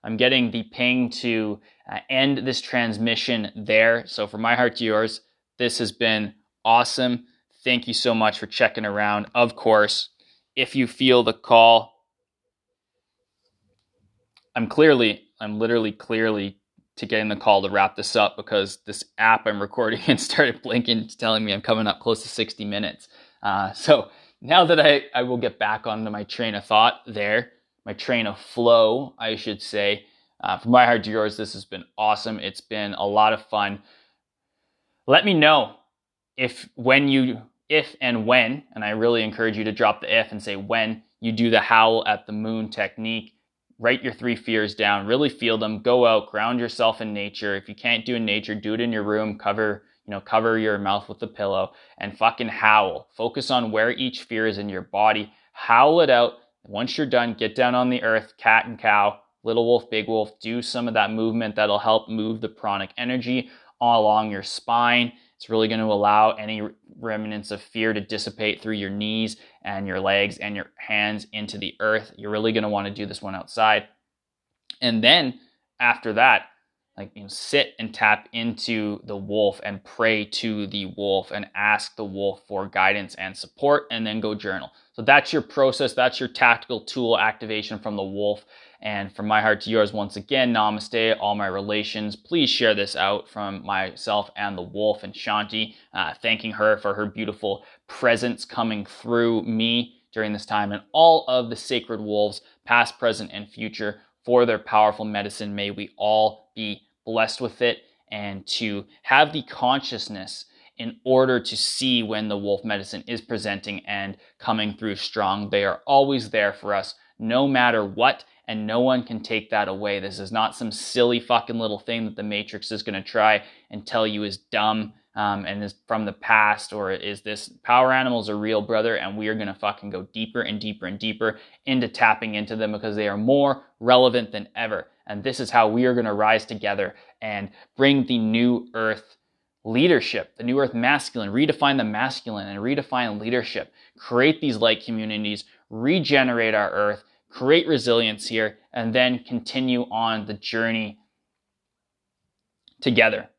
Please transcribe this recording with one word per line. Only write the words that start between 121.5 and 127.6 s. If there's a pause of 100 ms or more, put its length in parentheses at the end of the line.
little
thing
that
the
Matrix
is
gonna
try (280)
and
tell
you
is
dumb, (220)
um,
and
is (120)
from
the
past,
or
is
this, (140)